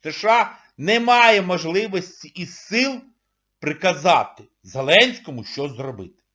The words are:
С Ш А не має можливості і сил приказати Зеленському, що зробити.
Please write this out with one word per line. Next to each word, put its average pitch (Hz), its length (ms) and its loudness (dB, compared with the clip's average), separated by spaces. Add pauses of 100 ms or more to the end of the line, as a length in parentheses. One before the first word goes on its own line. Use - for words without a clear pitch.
С 156 60 -8
Ш 220 300 2
А - 160 -4 (200)
не 202 220 0
має 233 420 4
можливості 180 840 -4
і 175 180 -12
сил 254 560 -4 (580)
приказати 151 840 -2 (200)
Зеленському, 139 800 0
що 139 260 -8
зробити. 117 540 -14 (120)